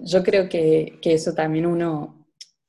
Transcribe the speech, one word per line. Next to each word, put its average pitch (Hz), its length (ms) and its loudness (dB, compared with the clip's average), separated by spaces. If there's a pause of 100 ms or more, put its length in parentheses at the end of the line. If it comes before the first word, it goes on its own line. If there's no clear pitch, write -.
yo 185 200 2
creo 190 260 2
que, 160 520 0
que 165 120 2
eso 160 200 0
también 156 340 -2
uno, 170 600 -4 (420)